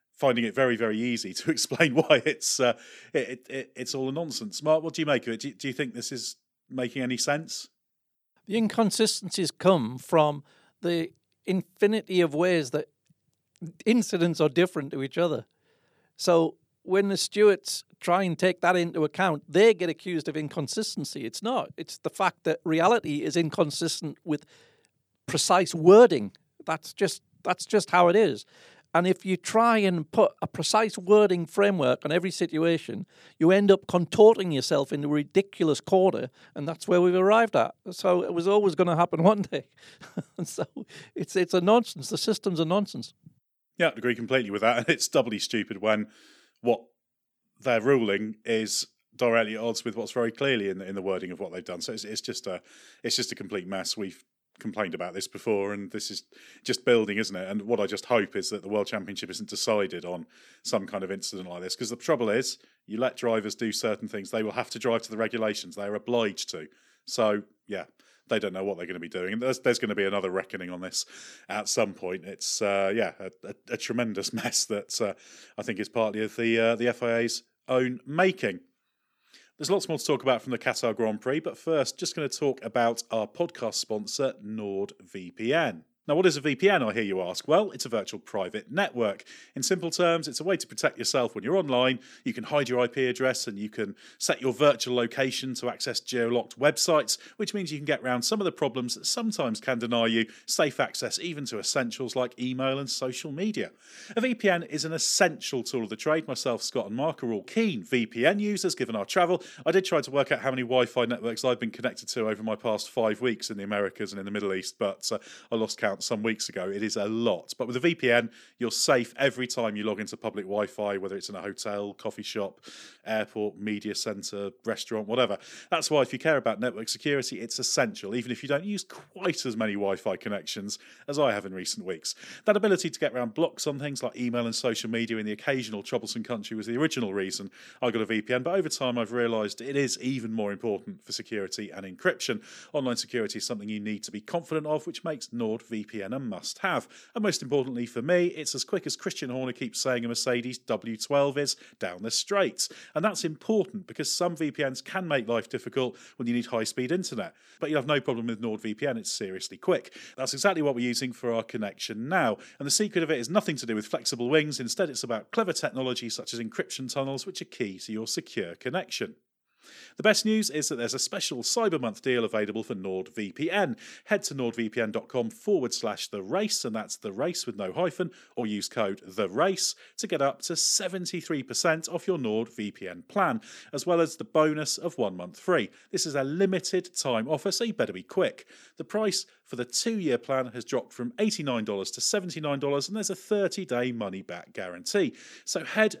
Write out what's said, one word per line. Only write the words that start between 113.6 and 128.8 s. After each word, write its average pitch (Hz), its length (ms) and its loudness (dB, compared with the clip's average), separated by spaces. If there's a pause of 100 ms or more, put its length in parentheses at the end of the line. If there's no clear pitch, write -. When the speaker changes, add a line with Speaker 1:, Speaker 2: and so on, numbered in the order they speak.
Speaker 1:
Americas 101 480 -4
and 101 80 -10
in 95 40 -10
the 101 60 -8
Middle 101 240 -2
East, - 240 -6
but, 98 320 -2
uh, 107 80 -2 (320)
I 117 60 0
lost 110 220 -2
count 98 200 0
some 107 240 -4
weeks 110 280 -2
ago. 92 180 -6
It 101 140 -4
is 104 140 -2
a 101 100 -2
lot. 110 500 -2
But 120 100 -4
with 120 100 -6
a 123 40 -2
V 170 140 2
P 123 180 2
N, 117 160 4 (300)
you're 117 120 -2
safe 127 460 2
every 127 300 0
time 113 300 -2
you 104 80 -4
log 104 140 -2
into 107 160 -8
public 104 300 -6
Wi-Fi, 101 540 -2
whether 95 180 -6
it's 95 140 -10
in 101 40 -8
a 87 60 -8
hotel, 101 540 -6
coffee - 280 -8
shop, 98 380 -6 (460)
airport, 107 500 -2
media 104 380 -4
centre, 101 560 -6 (160)
restaurant, 107 420 -4
whatever. 113 300 2 (320)
That's 160 200 0
why 147 120 6
if 120 100 0
you 127 60 -6
care 160 180 4
about 110 240 0
network 113 300 -4
security, 127 500 -2
it's 117 180 -6
essential, 113 560 -2
even 123 160 -4
if 113 120 -6
you 143 60 -8
don't 147 180 -2
use 208 180 -6